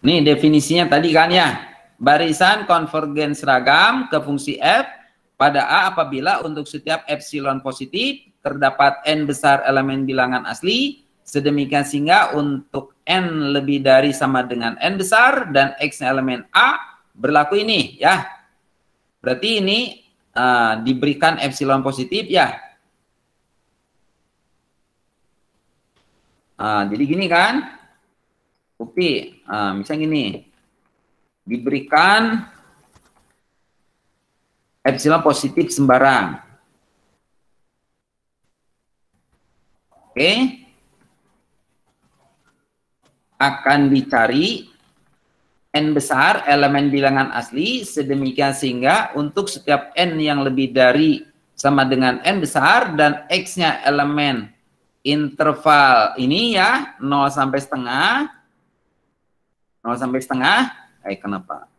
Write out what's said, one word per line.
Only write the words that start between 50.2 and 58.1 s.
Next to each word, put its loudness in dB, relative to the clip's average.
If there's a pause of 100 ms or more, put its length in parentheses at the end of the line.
lebih -2
dari 4 (320)
sama 2
dengan 0
N -2
besar 2
dan 2
X-nya -2
elemen 0 (480)
interval 2
ini 0
ya, -2
nol 0
sampai -2
setengah. -4 (1500)